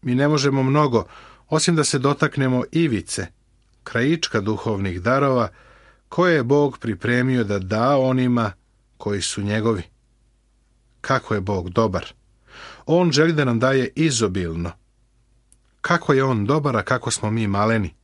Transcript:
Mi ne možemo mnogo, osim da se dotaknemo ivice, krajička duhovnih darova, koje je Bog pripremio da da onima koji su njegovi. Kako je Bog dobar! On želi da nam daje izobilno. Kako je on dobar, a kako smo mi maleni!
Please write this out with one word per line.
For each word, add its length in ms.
Mi 120
ne 140
možemo 340
mnogo, 420
osim 280
da 80
se 140
dotaknemo 720
ivice, 540
krajička 560
duhovnih 640
darova, 460
koje 260
je 80
Bog 360
pripremio 680
da 140
da 380
onima 560
koji 220
su 200
njegovi. 400
Kako 340
je 60
Bog 300
dobar! 360
On 260
želi 200
da 120
nam 140
daje 380
izobilno. 760
Kako 320
je 120
on 200
dobar, 320
a 60
kako 280
smo 200
mi 160
maleni! 580